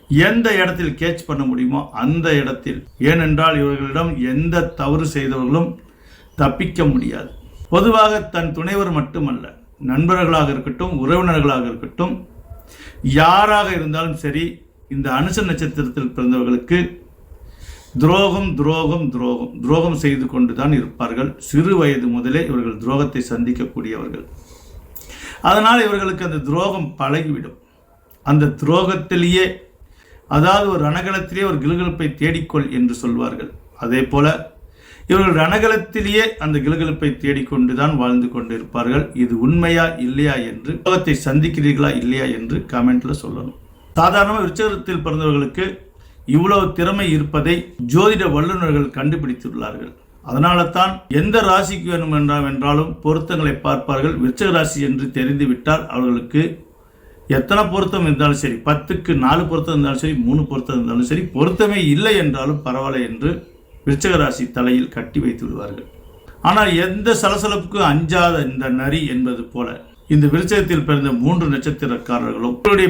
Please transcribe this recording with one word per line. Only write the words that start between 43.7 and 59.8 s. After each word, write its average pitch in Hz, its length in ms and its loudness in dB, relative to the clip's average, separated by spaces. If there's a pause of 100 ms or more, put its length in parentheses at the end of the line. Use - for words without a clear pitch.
சாதாரணமா 202 460 4
விருச்சிகத்தில் 180 640 -4
பிறந்தவர்களுக்கு 156 640 0 (600)
இவ்வளவு 185 380 4 (120)
திறமை 190 320 0
இருப்பதை 151 440 0 (380)
ஜோதிட 196 320 6 (100)
வல்லுநர்கள் 156 640 0
கண்டுபிடித்துள்ளார்கள். 123 960 -6 (320)
அதனால 170 360 2 (160)
தான் 190 160 2 (280)
எந்த 208 220 2
ராசிக்கு 185 480 2
வேணும் 165 280 -2
என்றா-, 147 320 2
என்றாலும் 147 420 0 (120)
பொருத்தங்களை 151 520 0
பார்ப்பார்கள். 139 640 -2
விருச்சிக 190 320 0
ராசி 156 360 0
என்று 135 240 -2
தெரிந்துவிட்டால் 139 760 0
அவர்களுக்கு 123 540 0 (880)
எத்தனை 202 360 2
பொருத்தம் 185 420 0
இருந்தாலும் 143 340 2
சரி, 123 200 -2
பத்துக்கு 151 560 -2
நாலு 143 260 2
பொருத்தம் 160 320 -2
இருந்தாலும் 139 280 0